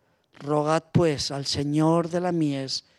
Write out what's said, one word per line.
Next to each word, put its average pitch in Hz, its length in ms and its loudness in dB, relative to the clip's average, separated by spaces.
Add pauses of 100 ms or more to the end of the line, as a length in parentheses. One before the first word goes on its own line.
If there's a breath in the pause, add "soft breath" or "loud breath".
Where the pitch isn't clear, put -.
(340)
Rogad, 151 580 0
pues, 156 380 2
al 139 160 -8
Señor 156 640 0
de 175 100 -2
la 180 100 -2
mies 143 540 -2 (140)